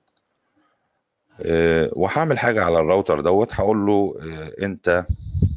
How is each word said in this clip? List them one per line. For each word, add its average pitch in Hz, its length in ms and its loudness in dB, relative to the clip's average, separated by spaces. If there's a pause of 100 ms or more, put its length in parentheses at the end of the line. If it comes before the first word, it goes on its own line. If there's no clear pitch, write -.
(1400)
آه، 82 520 2
وهعمل 127 460 0
حاجه 113 240 0
على 85 160 2
الراوتر 80 420 2
دوت، 95 320 2
هقول 104 320 0
له، 101 360 0
آه، 78 440 -10
انت 90 400 0 (520)